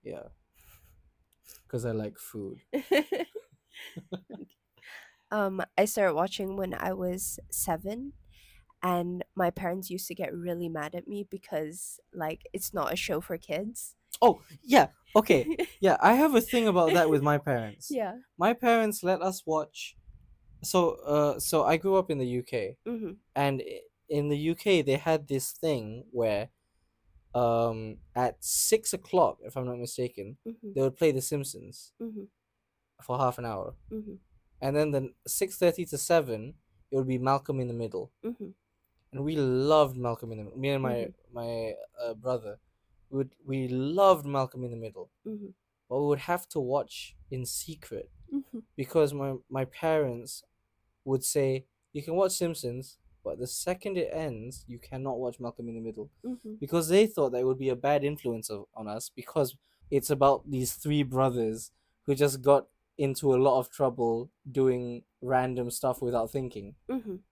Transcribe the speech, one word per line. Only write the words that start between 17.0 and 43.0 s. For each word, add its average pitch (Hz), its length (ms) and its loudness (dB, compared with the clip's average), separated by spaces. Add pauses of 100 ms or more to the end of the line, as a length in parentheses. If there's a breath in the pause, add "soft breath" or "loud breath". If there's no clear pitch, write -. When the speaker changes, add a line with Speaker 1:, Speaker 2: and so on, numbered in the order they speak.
Speaker 1:
with 147 120 6
my 147 160 4
parents. 117 520 -4
Speaker 2:
Yeah. 226 280 -4 (200)
Speaker 1:
My 190 140 4
parents 233 500 4
let 175 200 2
us 185 240 -2
watch, - 500 -4 (680)
so, 175 300 4 (140)
uh, 147 340 4
so 156 240 2
I 156 140 4
grew 190 180 2
up 185 140 2
in 147 80 -2
the 127 80 0
U 123 160 -2
K, 110 340 -4 (100)
Speaker 2:
Mm-hmm. 220 260 -8 (220)
Speaker 1:
and 139 320 0
i-, - 140 -10 (280)
in 147 200 0
the 147 100 0
U 160 160 0
K 180 280 4
they 135 160 2
had 151 300 0
this 135 240 -2
thing 120 600 -4
where, 110 380 0 (840)
um, 117 640 0 (160)
at 123 300 0
six - 480 0
o'clock, 180 500 2
if - 140 -12
I'm 127 100 -4
not 123 120 -6
mistaken, 120 580 -6 (100)
Speaker 2:
Mm-hmm. 226 280 -12
Speaker 1:
they 175 80 0
would 135 140 0
play 160 160 4
The 131 100 0
Simpsons - 800 -8
Speaker 2:
Mm-hmm. 220 240 -10 (800)
Speaker 1:
for 123 160 -4
half 127 200 0
an 123 80 -8
hour. 104 280 -8 (160)
Speaker 2:
Mm-hmm. 214 240 -10 (460)
Speaker 1:
And 139 160 0
then 151 160 4
the 135 200 0 (140)
six - 320 -4
thirty 175 280 2
to 143 120 -6
seven, 131 560 0 (360)
it 135 60 0
would 131 120 0
be 127 100 0
Malcolm 135 420 0
in 123 80 -4
the 117 60 -6
Middle. 113 380 -6 (120)
Speaker 2:
Mm-hmm. 220 260 -10 (600)
Speaker 1:
And 139 120 -6
we 156 120 0
loved 135 600 4
Malcolm 120 360 -4
in 110 60 -10
the 107 60 -10
Middle. 113 140 -14
Me 135 120 0
and 135 120 0
my, 123 140 0
Speaker 2:
Mm-hmm. - 380 -8
Speaker 1:
my, 117 400 -6 (280)
uh, 117 120 -4
brother, 110 440 -6 (520)